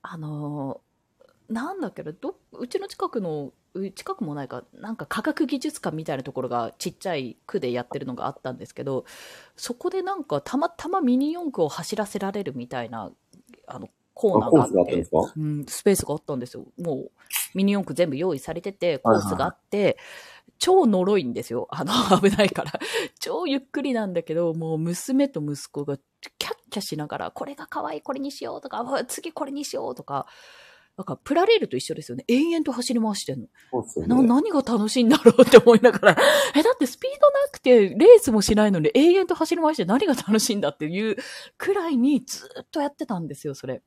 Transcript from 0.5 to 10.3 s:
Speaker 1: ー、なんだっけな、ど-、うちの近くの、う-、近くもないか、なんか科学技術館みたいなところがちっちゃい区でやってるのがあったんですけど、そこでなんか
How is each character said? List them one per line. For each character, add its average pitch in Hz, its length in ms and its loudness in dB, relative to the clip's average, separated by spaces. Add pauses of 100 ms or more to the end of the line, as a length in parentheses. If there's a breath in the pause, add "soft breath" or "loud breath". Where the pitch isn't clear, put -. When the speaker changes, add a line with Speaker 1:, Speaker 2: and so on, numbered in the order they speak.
Speaker 1:
ー、 220 40 -8
な 277 220 -6
ん 392 60 -10
だ 240 80 -6
っ - 60 -12
け 170 80 -14
な、 156 100 -10
ど-、 277 240 -12 (160)
う 247 160 -12
ち 381 100 -6
の 392 100 -6
近 - 200 -6
く 233 120 -6
の、 151 320 -8 (220)
う-、 190 160 -8
近 - 240 -12
く 254 100 -8
も 147 120 -8
な 139 80 -8
い - 40 -14
か、 123 240 -12
な 214 200 -14
ん 220 40 -10
か 147 100 -12
科 - 160 -8
学 302 240 -2
技 269 120 -6
術 294 220 -10
館 160 160 -6
み 160 80 -8
た 156 100 -6
い - 20 -4
な 131 60 -8
と 143 100 -12
こ 127 100 -6
ろ 127 60 -6
が 117 300 -4
ち 175 120 -8
っ - 40 -20
ち - 140 -10
ゃ 170 80 -4
い 127 200 -8 (100)
区 202 120 -6
で 123 140 -4
や 120 100 -4
っ - 60 -12
て 143 100 -10
る 135 80 -10
の 127 80 -8
が - 120 -8
あ 135 40 -4
っ - 100 -16
た 131 120 -10
ん 127 40 -12
で - 100 -16
す - 80 -20
け 127 100 -12
ど、 139 200 -6 (520 loud breath)
そ - 180 -10
こ 359 160 -6
で 381 120 -6
な 381 120 -6
ん 359 80 -10
か 143 180 -4